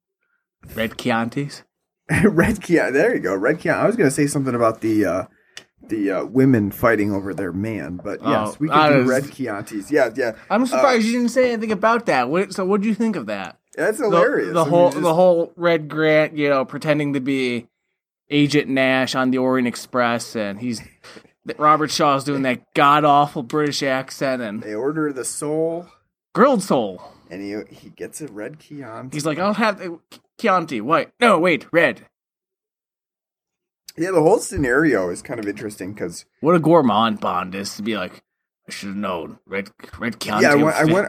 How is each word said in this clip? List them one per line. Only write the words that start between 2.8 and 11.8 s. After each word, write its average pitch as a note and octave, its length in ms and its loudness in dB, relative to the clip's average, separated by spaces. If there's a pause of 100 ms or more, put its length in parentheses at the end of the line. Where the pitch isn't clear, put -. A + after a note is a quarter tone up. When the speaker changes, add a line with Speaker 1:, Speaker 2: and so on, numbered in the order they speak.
Speaker 2:
There F#3+ 200 2
you - 80 -2
go. F#2 140 -2
Red B2+ 240 0
Chianti. C#3+ 240 0
I - 40 4
was A3 80 0
gonna E3+ 160 2
say D3 160 0
something C3+ 280 -2
about A2+ 260 0
the, G#2+ 240 2
uh, F2+ 180 -2 (640)
the, G2+ 240 -2
uh, E2+ 140 -4
women A#2 460 2
fighting G#2+ 420 2
over G2 200 -6
their F2 180 -6
man, F2+ 520 -6
but G2+ 180 -8
Speaker 1:
Oh, A2 100 -4
Speaker 2:
yes, G#2+ 280 -2
we D3+ 100 -2
Speaker 1:
I D3+ 200 4
Speaker 2:
can - 20 4
do C#3 140 4
Speaker 1:
was B2+ 40 0
Speaker 2:
Red C3+ 240 -2
Chiantis. A2 580 -8
Yeah, D3 240 2
yeah. A#2+ 180 -2 (160)
Speaker 1:
I'm A3 160 0
surprised B3+ 400 2
Speaker 2:
Uh, - 20 0
Speaker 1:
you A#3 60 -2
didn't A#3+ 180 0
say B3+ 200 2
anything A3 200 -4
about A3 340 0